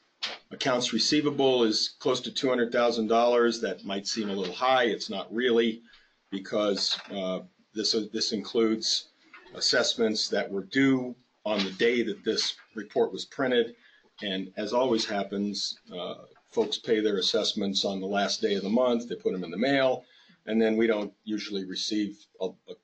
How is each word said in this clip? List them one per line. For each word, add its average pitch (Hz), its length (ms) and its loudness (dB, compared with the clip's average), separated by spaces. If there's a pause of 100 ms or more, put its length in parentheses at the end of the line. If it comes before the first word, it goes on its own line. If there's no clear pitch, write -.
(520)
Accounts 123 400 0
receivable 135 720 4
is 107 340 0
close 127 240 0
to 117 80 -8
two - 180 -2
hundred 123 240 2
thousand 117 360 2
dollars. 120 520 4
That 98 240 -6
might 98 220 -6
seem 104 240 -4
a 98 40 -2
little 92 200 -4
high. 127 300 2
It's 104 260 -2
not 95 240 -8
really, 117 480 2 (480)
because, 101 640 -2 (160)
uh, 92 280 -4 (340)
this, 107 220 -2
uh, 107 160 -2
this 110 180 -2
includes 110 800 0 (480)
assessments 113 720 0
that 101 200 -2
were 98 140 -4
due 131 540 2 (280)
on 107 200 0
the 92 80 -6
day 117 320 2
that 101 200 -6
this - 300 0 (220)
report 214 360 0
was 185 120 -8
printed. 120 500 0 (480)
And 95 340 -6
as 107 160 -4
always 123 340 2
happens, 101 720 -4 (140)
uh, 90 220 -8 (380)
folks 107 260 0
pay 110 220 0
their 104 160 2
assessments 101 680 0
on 98 160 -2
the 92 60 -6
last 98 360 -2
day 104 120 2
of 95 80 -2
the 98 60 -4
month. 120 400 2
They 95 80 -6
put 107 160 -2
them 92 100 -4
in 82 80 -8
the 82 60 -8
mail, 131 480 2 (420)
and 110 140 2
then 110 160 4
we 113 100 4
don't 104 260 0 (120)
usually 104 400 -4
receive 101 540 -4 (220)
a, 92 60 -4
a, 90 380 -12